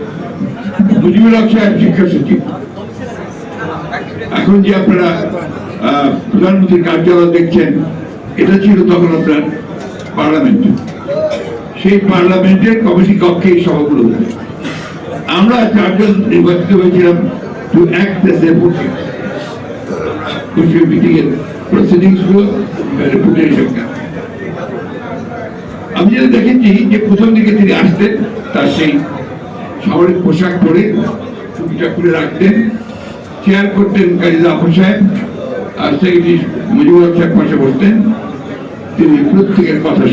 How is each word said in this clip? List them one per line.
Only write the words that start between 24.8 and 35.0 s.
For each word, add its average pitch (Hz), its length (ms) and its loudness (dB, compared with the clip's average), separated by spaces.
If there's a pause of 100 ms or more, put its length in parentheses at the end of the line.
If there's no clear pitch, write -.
আমি 190 180 2
যেটা 254 220 2
দেখেছি 233 340 4 (200)
যে 214 80 2 (100)
প্রথম 208 280 4
দিকে 202 220 2
তিনি 190 140 4 (100)
আসতেন, 196 300 2 (400)
তার - 140 -2 (100)
সেই 156 160 0 (920)
সামরিক 180 400 2
পোশাক 175 300 0 (100)
পরে 170 180 4 (720)
টুপিটা 165 400 -4
খুলে 170 240 0
রাখতেন, 170 360 0 (880)
চেয়ার 196 240 2 (100)
করতেন 196 300 2 (140)
কাজী 165 240 2
জাফর 170 340 2
সাহেব, 202 200 2 (840)